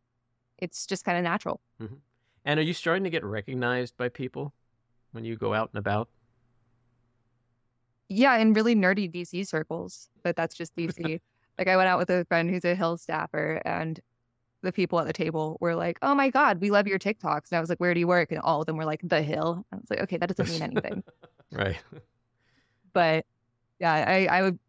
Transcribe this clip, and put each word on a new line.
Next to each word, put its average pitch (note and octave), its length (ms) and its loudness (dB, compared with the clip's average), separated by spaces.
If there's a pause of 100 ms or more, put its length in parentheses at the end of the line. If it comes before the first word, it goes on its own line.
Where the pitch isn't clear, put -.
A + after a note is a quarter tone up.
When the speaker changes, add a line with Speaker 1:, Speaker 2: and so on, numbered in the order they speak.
(580)
Speaker 1:
it's - 280 -8
just - 180 -6
kinda F3 160 0
natural. F3 400 -4 (200)
Speaker 2:
Mm-hmm. A2+ 160 -12 (480)
And D3 140 0
are D#3 40 2
you D#3+ 100 0
starting E3+ 320 -2
to F3+ 60 -4
get D#3 140 -2
recognized B2 720 -4
by B2 120 -4
people C3+ 440 -8 (600)
when A2+ 120 -12
you A2+ 120 -6
go G#2+ 180 -2
out A2 180 0
and G#2+ 60 -8
about? G#2 300 -2 (2000)
Speaker 1:
Yeah, A#3+ 300 6
in A3 140 6
really A3 220 4
nerdy F#3+ 360 2
D F3 140 -8
C F3+ 200 -6
circles, E3 680 -6 (140)
but F3 100 0
that's E3 200 -2
just E3+ 200 -12
D E3+ 160 -4
C. E3 360 -6
Speaker 2:
<laughs> - 320 -16
Speaker 1:
Like, F#3 100 0
I F#3 80 6
went F#3 120 6
out F3+ 100 4
with F3+ 120 0
a F3+ 140 2
friend E3+ 260 2
who's F3+ 140 -2
a F3 100 2
Hill E3+ 220 0
staffer, D#3+ 680 -4
and D#3+ 360 -4 (640)
the F3+ 100 -2
people F3 260 0
at D3+ 80 0
the D#3+ 60 -2
table D#3+ 480 -4
were E3+ 160 0
like, E3+ 260 -4
"Oh C#4 120 4
my C4+ 160 4
God, A#3+ 300 2
we G3+ 100 0
love G3+ 180 4
your G3 100 0
TikToks." E3+ 540 -4
And F3 60 0
I - 20 0
was E3 80 -4
like, E3+ 100 -2
"Where F3 160 2
do F3 60 2
you E3+ 80 2
work?" F3 240 2
And D#3 80 -4
all D#3 200 2
of D#3+ 60 -4
them D#3+ 100 -4
were D#3 100 -4
like, D#3 180 -4
"The D#3+ 180 2
Hill." D#3 480 -2
I F#3+ 60 -12
was - 140 -14
like, - 100 -2
"Okay, F#3+ 160 -4
that F3 180 -2
doesn't F3+ 140 -2
mean E3 140 -4
anything." G#3+ 460 -4
Speaker 2:
<laughs> - 440 -20
Right. G2 240 -2 (1160)
Speaker 1:
But D#3+ 340 2 (520)
yeah, E3+ 140 2
I, E3+ 340 2
I F#3 160 4
would, F#3+ 160 0 (100)